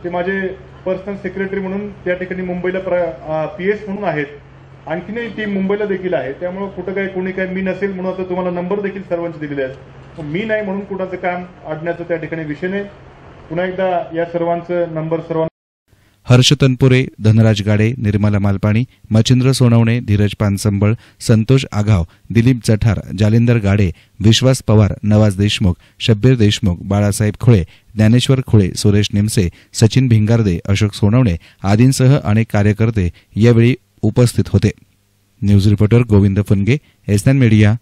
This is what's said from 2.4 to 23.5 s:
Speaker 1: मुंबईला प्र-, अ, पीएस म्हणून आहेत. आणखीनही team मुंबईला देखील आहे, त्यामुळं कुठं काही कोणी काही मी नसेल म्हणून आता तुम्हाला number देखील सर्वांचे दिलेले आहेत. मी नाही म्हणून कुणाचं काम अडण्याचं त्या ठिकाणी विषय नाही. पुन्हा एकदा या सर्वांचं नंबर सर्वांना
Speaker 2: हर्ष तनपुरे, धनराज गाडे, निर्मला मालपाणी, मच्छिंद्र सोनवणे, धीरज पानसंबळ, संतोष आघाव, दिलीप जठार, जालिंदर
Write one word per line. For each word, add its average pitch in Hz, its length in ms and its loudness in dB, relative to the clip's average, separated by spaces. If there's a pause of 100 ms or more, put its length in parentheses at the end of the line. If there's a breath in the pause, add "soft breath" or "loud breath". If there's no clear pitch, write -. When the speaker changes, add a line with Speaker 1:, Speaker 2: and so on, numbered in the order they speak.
Speaker 1:
मुंबईला 180 380 -6
प्र-, 180 320 -4 (160)
अ, 156 180 -4 (120)
पीएस 202 300 -4
म्हणून 202 160 -8
आहेत. 151 340 -6 (500)
आणखीनही 202 420 -8
team 208 240 -8
मुंबईला 196 320 -4
देखील 180 280 -6
आहे, 135 200 -4
त्यामुळं 185 360 -10
कुठं 185 240 -10
काही 190 140 -6
कोणी 185 240 -8
काही 190 180 -6
मी 185 120 -6
नसेल 190 320 -4
म्हणून 185 200 -6
आता 185 100 -8
तुम्हाला 180 280 -6
number 180 280 -4
देखील 196 240 -8
सर्वांचे 170 360 -8
दिलेले 143 240 -6
आहेत. 131 120 -8 (440)
मी 160 240 -6
नाही 214 180 -4
म्हणून 202 220 -6
कुणाचं 180 320 -8
काम 180 280 -6 (220)
अडण्याचं 165 380 -8
त्या 170 140 -4
ठिकाणी 160 260 -8
विषय 147 240 -8
नाही. 196 160 -6 (680)
पुन्हा 170 160 -4
एकदा 185 380 -2 (120)
या 165 100 -2
सर्वांचं 170 680 -4
नंबर 160 260 -4
सर्वांना 160 280 -4 (760)
Speaker 2:
हर्ष 123 360 4
तनपुरे, 131 440 4 (140)
धनराज 110 420 4
गाडे, 104 360 0
निर्मला 104 420 0
मालपाणी, 104 440 0 (280 soft breath)
मच्छिंद्र 123 400 4
सोनवणे, 117 480 2
धीरज 104 400 0
पानसंबळ, 101 540 0 (260 soft breath)
संतोष 120 520 2
आघाव, 104 320 0 (260 soft breath)
दिलीप 117 360 2
जठार, 107 340 0 (200)
जालिंदर 117 380 2